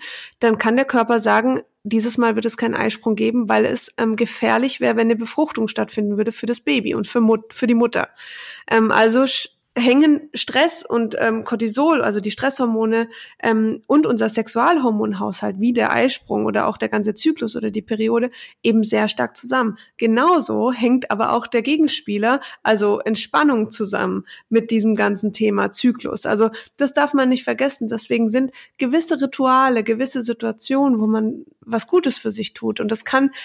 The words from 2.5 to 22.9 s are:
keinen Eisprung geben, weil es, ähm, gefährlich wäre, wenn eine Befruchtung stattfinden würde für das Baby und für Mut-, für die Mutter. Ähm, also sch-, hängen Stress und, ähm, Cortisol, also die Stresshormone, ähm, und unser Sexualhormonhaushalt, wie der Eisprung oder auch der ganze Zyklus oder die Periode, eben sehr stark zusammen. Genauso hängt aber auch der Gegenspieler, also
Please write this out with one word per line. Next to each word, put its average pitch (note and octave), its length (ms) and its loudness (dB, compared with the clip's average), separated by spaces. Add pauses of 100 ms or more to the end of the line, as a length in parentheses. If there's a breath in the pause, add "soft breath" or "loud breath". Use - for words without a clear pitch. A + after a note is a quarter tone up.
keinen A3+ 160 -2
Eisprung G#3+ 420 -2
geben, A3+ 340 0
weil A3 160 2
es, - 320 -4
ähm, A3 180 -2
gefährlich A3+ 640 -2
wäre, A#3 160 0
wenn A3+ 100 2
eine A#3 100 2
Befruchtung A3+ 520 -2
stattfinden G#3 500 -4
würde G#3+ 140 -2
für - 160 -8
das A#3 140 -2
Baby C4+ 340 -2
und - 120 -4
für A#3+ 140 0
Mut-, A3 320 2
für - 140 -2
die A#3+ 80 6
Mutter. A#3 340 0 (580 loud breath)
Ähm, A3 240 2
also A3+ 340 4
sch-, - 240 -2 (280)
hängen C#4 560 4
Stress - 520 0
und, A3+ 340 -2
ähm, A3+ 240 0
Cortisol, A#3+ 580 0
also G#3 200 -2
die G#3 100 -4
Stresshormone, A3+ 800 0 (340 loud breath)
ähm, A3 440 2
und D4 180 6
unser A3+ 240 0 (500)
Sexualhormonhaushalt, G#3 800 -2
wie A#3+ 140 2
der A3+ 180 0
Eisprung A#3 540 0
oder G#3 220 0
auch G#3+ 100 -4
der - 120 -4
ganze G#3+ 260 -2
Zyklus B3 400 -2
oder A3 160 -4
die G#3 100 -6
Periode, A3+ 480 0 (340 loud breath)
eben A3+ 200 4
sehr G#3+ 240 0
stark - 300 -4
zusammen. A#3+ 400 -2 (200 loud breath)
Genauso A#3 760 2
hängt B3 400 0
aber G#3 220 0
auch A#3 140 -2
der A#3 140 0
Gegenspieler, B3+ 800 0 (240 loud breath)
also G#3 360 2